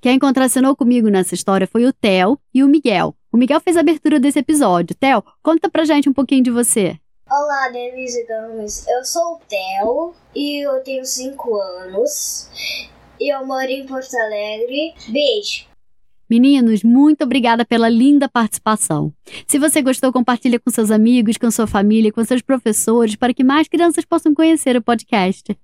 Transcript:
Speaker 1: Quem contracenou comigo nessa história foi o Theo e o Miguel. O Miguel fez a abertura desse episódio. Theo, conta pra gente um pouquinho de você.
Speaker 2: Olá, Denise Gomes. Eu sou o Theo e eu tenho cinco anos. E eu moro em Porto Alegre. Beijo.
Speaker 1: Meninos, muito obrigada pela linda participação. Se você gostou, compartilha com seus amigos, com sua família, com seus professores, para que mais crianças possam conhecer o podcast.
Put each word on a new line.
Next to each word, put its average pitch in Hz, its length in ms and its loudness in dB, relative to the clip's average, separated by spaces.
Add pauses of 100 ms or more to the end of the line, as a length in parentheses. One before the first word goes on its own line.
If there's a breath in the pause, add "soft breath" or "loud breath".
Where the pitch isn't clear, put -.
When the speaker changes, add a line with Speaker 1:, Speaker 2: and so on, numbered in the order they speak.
Speaker 1:
Quem 254 160 2
contracenou 262 580 2
comigo 240 340 2
nessa 185 260 0
história 190 320 -2
foi 233 180 0
o 262 80 2
Theo 196 440 0 (140)
e 262 120 2
o 285 40 4
Miguel. 214 480 2 (160)
O 226 60 2
Miguel 269 240 2
fez 339 160 0
a 339 40 2
abertura 302 380 2
desse 277 200 0
episódio. 196 560 0
Theo, 269 280 0 (200 soft breath)
conta 330 260 0
pra 320 160 0
gente 294 240 2
um 269 40 0
pouquinho 262 300 2
de 240 60 0
você. 233 480 -2 (320)
Speaker 2:
Olá, 277 400 -2
Denise 247 580 -10
Gomes. 220 600 -10
Eu 254 180 -2
sou 339 300 -4
o 330 120 -20
Theo 208 680 -4 (220)
e 285 300 -4
eu 262 180 -4
tenho 262 220 -8
cinco 254 500 -8
anos. 185 920 -6 (720 loud breath)
E 285 140 -2
eu 269 120 -8
moro 262 240 -6
em 269 160 -8
Porto 262 300 -12
Alegre. 220 800 -6 (140)
Beijo. 247 580 -4 (640)
Speaker 1:
Meninos, 233 540 4
muito 277 400 4
obrigada 240 400 0
pela 233 240 2
linda 269 400 4
participação. 208 880 -2 (340 loud breath)
Se 285 120 0
você 311 220 2
gostou, 262 300 0
compartilha 240 480 0
com - 120 -4
seus 214 200 0
amigos, 226 460 2
com 240 140 0
sua 214 160 -2
família, 208 440 2
com 226 140 -2
seus 254 160 -2
professores, 226 760 0
para 247 180 -2
que 269 100 0
mais 285 260 4
crianças 339 340 2
possam 320 300 0
conhecer 320 420 2
o 247 60 2
podcast. 208 840 -2